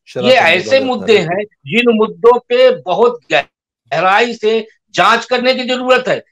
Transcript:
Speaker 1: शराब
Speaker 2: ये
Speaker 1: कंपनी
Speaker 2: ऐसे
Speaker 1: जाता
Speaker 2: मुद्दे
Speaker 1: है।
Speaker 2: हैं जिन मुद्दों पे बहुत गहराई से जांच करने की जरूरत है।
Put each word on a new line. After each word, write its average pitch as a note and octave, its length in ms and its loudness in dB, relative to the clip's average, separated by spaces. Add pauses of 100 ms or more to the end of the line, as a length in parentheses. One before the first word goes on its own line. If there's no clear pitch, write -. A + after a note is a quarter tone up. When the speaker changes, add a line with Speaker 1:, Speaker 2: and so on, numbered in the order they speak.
Speaker 1:
शराब C3 200 -8
Speaker 2:
ये B3+ 80 4
Speaker 1:
कंपनी F3+ 180 2
Speaker 2:
ऐसे F3+ 180 -2
Speaker 1:
जाता C4+ 140 2
Speaker 2:
मुद्दे A#3 340 0
Speaker 1:
है। F3 60 -2
Speaker 2:
हैं F3+ 200 -6
जिन A3+ 520 -2
मुद्दों A#3 420 2
पे B3+ 380 2
बहुत A3+ 440 -2 (120)
गहराई F#3 1000 -2
से A3 320 -2 (280)
जांच A3 300 2
करने B3 300 -2
की B3+ 100 -6
जरूरत B3+ 440 0
है। C#3 240 -4